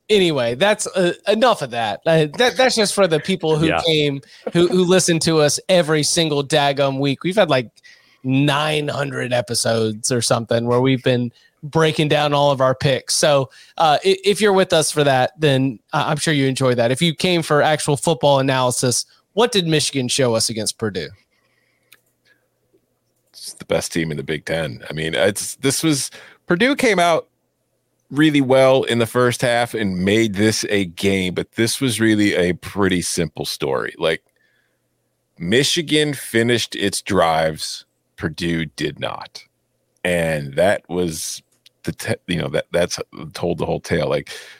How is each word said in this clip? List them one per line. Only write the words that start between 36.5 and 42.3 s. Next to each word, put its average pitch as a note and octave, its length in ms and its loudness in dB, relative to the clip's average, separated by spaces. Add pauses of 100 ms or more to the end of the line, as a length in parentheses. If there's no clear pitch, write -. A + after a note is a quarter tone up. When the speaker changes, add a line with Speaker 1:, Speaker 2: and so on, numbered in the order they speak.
Speaker 3:
its - 280 -2
drives, E2 840 0 (320)
Purdue E2 480 -4
did D2 340 -8
not. - 460 -10 (580)
And D#2+ 520 -2
that F2+ 340 0
was E2 540 -6 (420)
the - 80 -6
te-, - 220 -6 (120)
you F2 140 -4